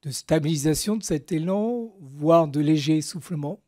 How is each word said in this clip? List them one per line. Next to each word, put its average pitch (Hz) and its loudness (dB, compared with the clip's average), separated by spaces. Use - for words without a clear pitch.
de 147 -10
stabilisation 156 0
de 202 -6
cet 156 -4
élan, 208 -2
voire 156 4
de 143 -2
léger 156 2
essoufflement ? 151 -8